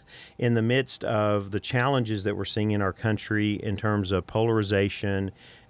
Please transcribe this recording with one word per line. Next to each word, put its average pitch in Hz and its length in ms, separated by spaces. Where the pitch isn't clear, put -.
<laughs> - 300
in 120 160
the 110 80
midst 127 420
of 104 460
the 101 100
challenges 123 640
that 104 120
we're 101 80
seeing 107 280
in 104 100
our 95 100
country 107 720
in 104 140
terms 104 360
of 92 140
polarization 101 1040